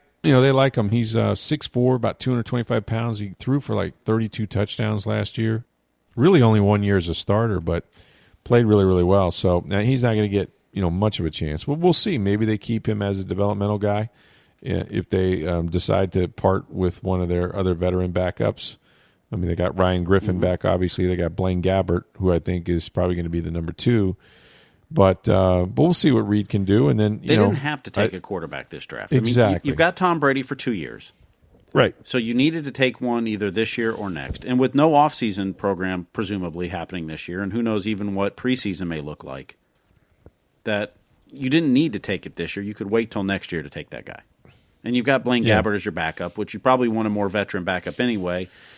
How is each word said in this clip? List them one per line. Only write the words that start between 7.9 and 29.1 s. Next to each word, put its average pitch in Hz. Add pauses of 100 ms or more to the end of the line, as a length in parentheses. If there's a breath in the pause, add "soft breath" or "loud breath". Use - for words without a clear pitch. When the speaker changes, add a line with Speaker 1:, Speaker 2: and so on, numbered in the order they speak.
Speaker 1:
played 120
really, 104
really 92
well. 92
So 87
now 98
he's 123
not 117
gonna 107
get, 98 (220)
you 95
know, 87
much 101
of 85
a 78
chance. 76
But 147
we'll 175
see. 175
Maybe 104
they 107
keep 113
him 104
as 98
a 95
developmental 101
guy, 104 (540 soft breath)
uh, 92
if -
they, 92
um, 85
decide 92
to 92
part -
with 92
one 92
of 87
their 87
other 92
veteran 90
backups. 92 (540 soft breath)
I 101
mean, 90
they 85
got 87
Ryan 90
Griffin 95
Speaker 2:
Mm-hmm. 87
Speaker 1:
back, 90
obviously. 92
They 90
got 85
Blaine 92
Gabbert, 90 (120)
who 90
I 85
think 87
is 85
probably 90
gonna 85
be 85
the 82
number 82
two. 101 (720 soft breath)
But, 95
uh, 92
but 123
we'll 175
see 165
what 110
Reed 104
can 98
do. 110
And 120
then, 107
you -
Speaker 2:
They -
Speaker 1:
know, 104
Speaker 2:
didn't 110
have 147
to 127
take 104
Speaker 1:
I -
Speaker 2:
a 87
quarterback 78
this -
draft. -